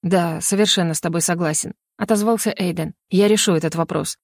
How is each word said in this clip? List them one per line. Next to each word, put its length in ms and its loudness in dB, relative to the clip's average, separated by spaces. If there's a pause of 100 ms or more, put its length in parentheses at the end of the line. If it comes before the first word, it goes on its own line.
«Да, 380 0
совершенно 540 0
с 60 -4
тобой 200 -2
согласен», 540 -2 (240)
отозвался 580 0
Эйден. 380 -4 (160)
«Я 180 4
решу 260 4
этот 200 0
вопрос. 500 -4